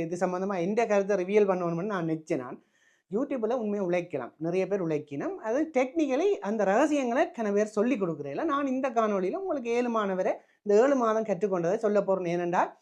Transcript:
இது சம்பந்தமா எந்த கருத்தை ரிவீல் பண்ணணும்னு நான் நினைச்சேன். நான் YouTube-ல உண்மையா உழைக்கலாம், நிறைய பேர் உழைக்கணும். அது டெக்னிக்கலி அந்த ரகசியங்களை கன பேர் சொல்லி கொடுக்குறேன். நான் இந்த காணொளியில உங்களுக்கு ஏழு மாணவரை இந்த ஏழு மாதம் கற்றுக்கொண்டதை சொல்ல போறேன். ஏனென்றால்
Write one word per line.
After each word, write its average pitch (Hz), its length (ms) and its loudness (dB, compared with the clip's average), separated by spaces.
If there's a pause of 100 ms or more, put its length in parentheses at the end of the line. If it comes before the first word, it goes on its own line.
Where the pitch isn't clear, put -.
இது 170 160 -4
சம்பந்தமா 185 440 -2
எந்த 208 260 0
கருத்தை 202 300 2
ரிவீல் 196 340 2
பண்ணணும்னு 180 440 -2
நான் 170 140 -2
நினைச்சேன். 160 360 -4
நான் 120 140 -12 (520)
YouTube-ல 233 440 -2
உண்மையா 208 300 -2
உழைக்கலாம், 170 540 -2
நிறைய 175 280 0
பேர் 196 180 -2
உழைக்கணும். 160 540 -4
அது 226 220 -2 (120)
டெக்னிக்கலி 262 540 0 (140)
அந்த 208 240 -2
ரகசியங்களை 262 640 2
கன 220 240 -4
பேர் 208 240 0
சொல்லி 240 200 2
கொடுக்குறேன். 160 480 -4
நான் 277 280 0
இந்த 262 180 -2
காணொளியில 220 500 0
உங்களுக்கு 294 300 -4
ஏழு 240 200 0
மாணவரை 202 420 0 (280)
இந்த 202 180 2
ஏழு 269 180 6
மாதம் 220 320 2
கற்றுக்கொண்டதை 185 480 0
சொல்ல 208 260 2
போறேன். 185 300 0
ஏனென்றால் 175 380 2 (120)